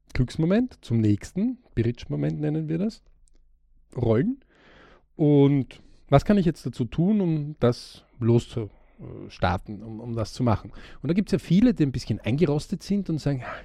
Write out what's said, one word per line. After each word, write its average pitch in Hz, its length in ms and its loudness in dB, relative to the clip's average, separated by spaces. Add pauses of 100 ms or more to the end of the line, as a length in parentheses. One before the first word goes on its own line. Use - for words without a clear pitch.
(140)
Glücksmoment, 180 640 0
zum 117 180 -2
nächsten, 175 600 0 (180)
Bridge-Moment 147 640 -4
nennen 151 280 -4
wir 160 100 -4
das, 214 260 -6 (880)
rollen. 123 460 0 (720)
Und 143 640 4 (280)
was 143 160 4
kann 208 140 4
ich 170 80 2
jetzt 160 200 -4
dazu 123 200 -4
tun, 202 340 0
um 151 400 -2
das - 420 0 (160)
loszustarten, 107 1700 -4
um, 110 160 -12
um 120 160 -8
das 113 160 -6
zu - 100 -4
machen? 110 300 0 (300)
Und 131 60 -6
da 170 60 0
gibt's 190 160 0
ja 185 80 2
viele, 220 340 4
die 160 120 2
ein 135 80 -2
bisschen - 260 -4
eingerostet 147 640 -2
sind 196 280 -2
und 160 80 -2
sagen, 139 260 -4 (200)